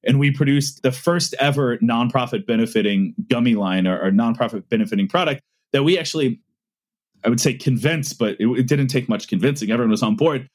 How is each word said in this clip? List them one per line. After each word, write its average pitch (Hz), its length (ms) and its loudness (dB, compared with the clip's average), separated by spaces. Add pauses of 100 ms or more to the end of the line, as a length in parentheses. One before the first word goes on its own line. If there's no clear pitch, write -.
And 135 140 2
we 143 120 2
produced 139 520 0
the 127 100 2
first 170 480 -2
ever 139 380 0
nonprofit 117 680 0
benefiting 104 680 0 (140)
gummy 120 280 2
line 92 300 0
or, 92 140 0
or 95 100 0
nonprofit 113 580 0
benefiting 104 400 0
product 160 340 0 (300)
that 139 100 2
we 175 160 2
actually, 143 420 -2 (840)
I 113 40 2
would 123 120 2
say, 135 140 0
convinced, 139 640 -2
but 107 200 -2
it, 104 80 0
it 127 200 0
didn't 139 220 0
take 127 200 -4
much 104 200 -4
convincing. 110 420 -2
Everyone 113 200 0
was 107 120 0
on 110 140 0
board 143 380 0